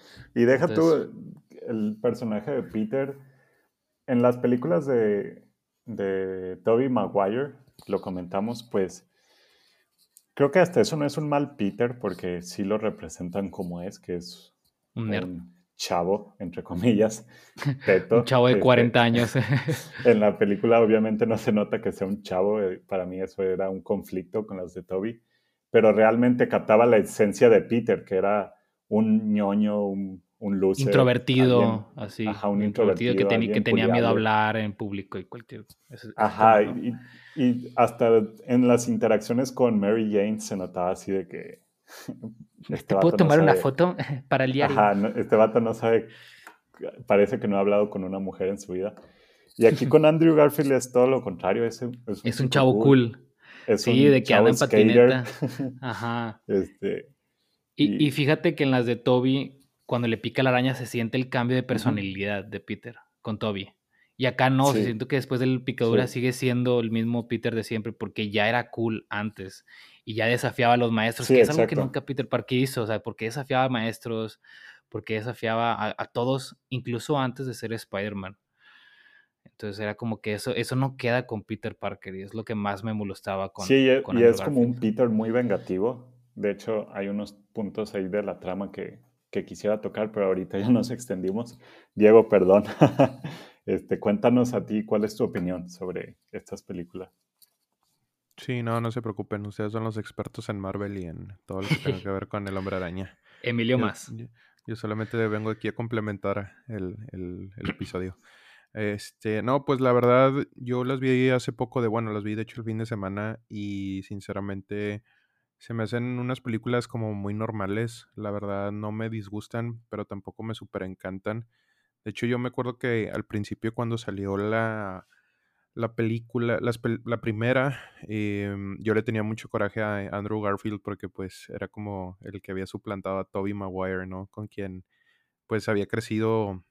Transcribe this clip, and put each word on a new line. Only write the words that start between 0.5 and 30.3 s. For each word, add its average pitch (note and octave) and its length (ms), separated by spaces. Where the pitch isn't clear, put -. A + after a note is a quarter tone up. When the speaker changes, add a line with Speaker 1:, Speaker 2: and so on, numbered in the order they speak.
Speaker 2:
Entonces D#3 420
Speaker 1:
tú - 280
el G#2+ 340
personaje A2+ 500
de B2 120
Peter. A2+ 540
En B2 160
las B2 140
películas B2 500
de, G#2+ 600
de F#2+ 800
Tobey A#2+ 240
Maguire, G#2+ 640
lo G2 140
comentamos, G2 640
pues, - 440
creo C#3+ 180
que F#3 80
hasta F3 220
eso - 160
no D3 80
es C#3+ 120
un D3+ 120
mal C#3+ 260
Peter, A#2+ 440
porque F2+ 420
sí F#2+ 220
lo G#2 140
representan F#2 720
como F2 320
es, G2 180
que F2+ 160
es - 380
Speaker 2:
Un A2+ 140
nerd. F#2 200
Speaker 1:
un F2 260
chavo, F#2 640
entre F2+ 240
comillas, G#2+ 640
Speaker 2:
<laughs> C#3 300
Speaker 1:
teto, G2 340
Speaker 2:
Un A#2+ 60
chavo B2 220
de B2+ 80
Speaker 1:
este, - 40
Speaker 2:
cuarenta A#2+ 440
años. A#2 320
Speaker 1:
<laughs> C3+ 680
en A#2 160
la G#2 180
película A2+ 440
obviamente A2 440
no A2+ 120
se A#2 140
nota G#2+ 300
que F#2+ 100
sea F#2+ 160
un G2 160
chavo, G2+ 380
eh, F#2 260
para F#2 180
mí F#2 160
eso F#2+ 220
era F#2+ 260
un F#2+ 120
conflicto F#2+ 640
con G2 120
las F2 160
de F2+ 100
Tobey, G#2+ 380
pero A2 240
realmente A#2 540
captaba A2 380
la A#2 120
esencia G#2+ 520
de G#2 120
Peter, A2+ 420
que G2 120
era G2 380
un G#2+ 440
ñoño, G#2 520
un, F#2+ 380